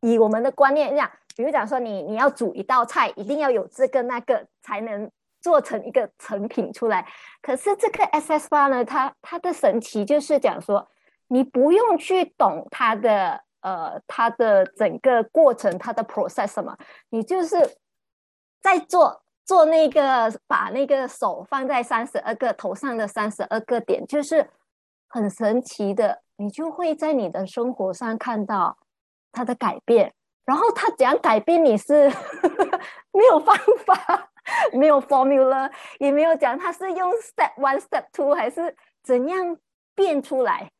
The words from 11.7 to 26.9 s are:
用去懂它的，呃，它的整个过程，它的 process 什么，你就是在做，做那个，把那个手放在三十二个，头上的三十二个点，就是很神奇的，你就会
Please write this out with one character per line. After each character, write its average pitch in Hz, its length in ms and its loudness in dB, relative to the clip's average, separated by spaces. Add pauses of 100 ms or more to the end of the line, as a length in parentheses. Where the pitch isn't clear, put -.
用 415 260 4
去 370 280 -2 (120)
懂 170 340 0
它 226 240 0
的， 202 460 0 (200)
呃， 175 460 -8
它 233 220 0
的 214 360 4
整 185 340 -4
个 247 240 2
过 285 300 4
程， 196 240 -2
它 233 140 -8
的 226 120 -4
process 208 440 -6
什 208 160 -8
么， - 140 -12 (320)
你 226 140 -4
就 359 200 -2
是 330 340 0 (840)
在 - 160 2
做， 320 460 2 (200)
做 349 220 6
那 320 240 4
个， 262 420 2 (140)
把 202 240 -2
那 254 160 -2
个 269 220 0
手 190 360 -6
放 269 240 -6
在 254 140 -2
三 226 240 -4
十 220 140 -6
二 220 160 -6
个， 226 180 -4
头 190 220 -8
上 247 200 -8
的 220 120 -4
三 208 240 -6
十 254 120 -8
二 240 180 -4
个 233 200 -4
点， - 240 -4
就 294 160 -4
是 294 280 0 (600)
很 214 200 -4
神 226 320 -2
奇 202 320 -6
的， 208 280 -2 (160)
你 208 120 -6
就 311 200 -8
会 320 240 -4